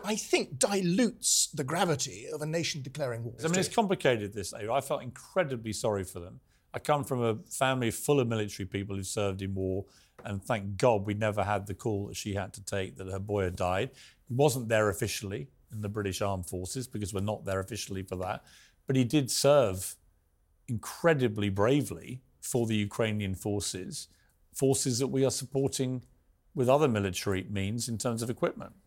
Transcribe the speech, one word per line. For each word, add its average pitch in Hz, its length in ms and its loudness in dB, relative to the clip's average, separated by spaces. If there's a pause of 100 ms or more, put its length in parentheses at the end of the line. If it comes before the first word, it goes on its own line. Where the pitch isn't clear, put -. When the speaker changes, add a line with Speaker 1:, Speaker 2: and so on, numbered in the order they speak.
Speaker 1:
I 214 100 0
think, - 440 0
dilutes 196 920 4
the 151 120 -2
gravity 151 640 0
of 151 160 -6
a - 20 -4
nation 156 380 -2
declaring 131 400 -4
war. 113 100 -8 (100)
Speaker 2:
I 160 40 2
mean, 175 100 2
it's 185 160 2
complicated, 131 600 2
this, 101 200 -6
Ava. 107 180 -6
I 135 100 2
felt 147 200 -2
incredibly 123 720 -4
sorry 104 300 0
for 90 160 -12
them. 101 200 -14 (360)
I - 20 -6
come 147 260 2
from 123 200 0
a 113 140 2 (120)
family 131 400 0
full 143 300 2
of 120 80 4
military 104 400 -2
people 98 280 -4
who 98 60 -4
served 98 400 -2
in 98 140 -4
war, 95 300 -2 (380)
and 101 220 -6
thank 98 320 -2
God 107 300 4
we 104 80 0
never 107 280 2
had 101 220 0
the 101 80 -6
call 101 340 -4
that 110 80 -12
she 101 200 -4
had 92 180 -6
to 101 100 -14
take, 95 340 -4
that 95 120 -10
her 95 100 -4
boy 101 260 0
had 90 100 -2
died. 95 340 0 (380)
He 120 80 -4
wasn't 127 340 2
there 107 200 6
officially 104 580 -4 (240)
in 107 100 -10
the 104 80 -4
British 101 320 -2
Armed 98 240 -2
Forces, 92 420 -6
because 104 240 -6
we're 98 100 -2
not 104 220 -2
there 95 160 -2
officially 95 440 -6
for 92 140 -8
that, 92 260 -6 (420)
but 135 100 0
he 131 80 6
did 131 280 2
serve 120 640 4 (720)
incredibly 117 840 2
bravely 117 720 2 (180)
for 120 280 0
the 113 80 2
Ukrainian 104 600 0
forces, 101 720 -4 (460)
forces 131 460 2
that 135 80 0
we 135 180 2
are 123 60 4
supporting 127 720 -2 (500)
with 123 160 4
other 147 180 8
military 98 640 2
means 104 380 -2
in 117 100 -4
terms 117 240 -2
of 117 80 -4
equipment. - 440 -4 (140)